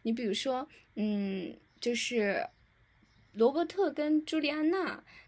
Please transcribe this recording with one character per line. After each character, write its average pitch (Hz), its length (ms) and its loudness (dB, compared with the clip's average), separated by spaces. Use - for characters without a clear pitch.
你 226 100 0
比 233 120 -2
如 202 100 0
说， 262 340 -2
嗯， 202 600 -2
就 240 140 -2
是 220 500 0
罗 226 180 4
伯 311 120 2
特 339 280 0
跟 302 340 2
朱 320 140 -2
莉 294 100 0
安 311 220 0
娜 359 320 -2